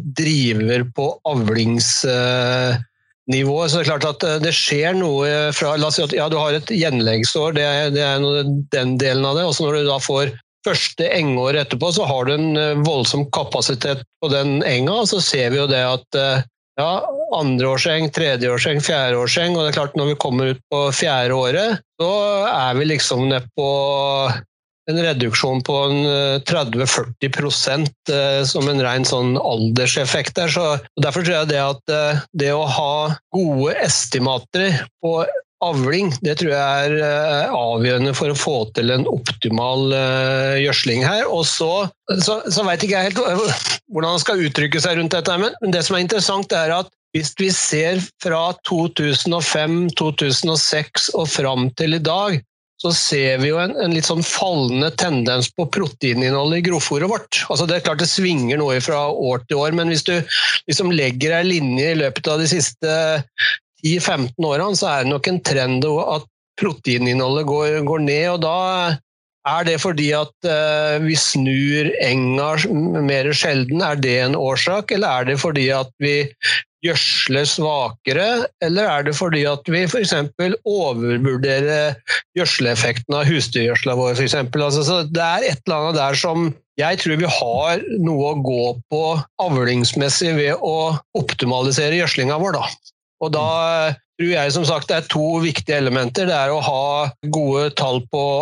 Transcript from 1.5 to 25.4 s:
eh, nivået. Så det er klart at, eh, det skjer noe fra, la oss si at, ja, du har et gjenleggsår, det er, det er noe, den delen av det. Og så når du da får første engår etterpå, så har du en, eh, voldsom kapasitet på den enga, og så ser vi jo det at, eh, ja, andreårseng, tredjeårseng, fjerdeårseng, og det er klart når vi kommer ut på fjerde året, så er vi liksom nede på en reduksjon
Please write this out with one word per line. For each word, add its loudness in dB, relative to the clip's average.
eh, 0
nivået. 0
Så 2
det 0
er 2
klart -2
at, -6
eh, 0
det 0
skjer 0
noe 0
fra, 0
la 2
oss 0
si 0
at, -2
ja, 0
du -2
har 0
et -2
gjenleggsår, 0
det 2
er, 0
det 0
er 0
noe, 0
den 0
delen 2
av 0
det. 0
Og 0
så 0
når 0
du 0
da 0
får 0
første 0
engår 0
etterpå, -2
så 0
har 0
du 0
en, 0
eh, 0
voldsom 0
kapasitet -2
på 0
den 0
enga, 0
og 0
så 0
ser 0
vi 2
jo 0
det 2
at, 0
eh, 2
ja, 0
andreårseng, 2
tredjeårseng, 0
fjerdeårseng, 0
og 0
det 0
er 0
klart -4
når 2
vi -8
kommer 0
ut -14
på 0
fjerde 2
året, 0
så 0
er 0
vi 2
liksom 0
nede 0
på 0
en 0
reduksjon 0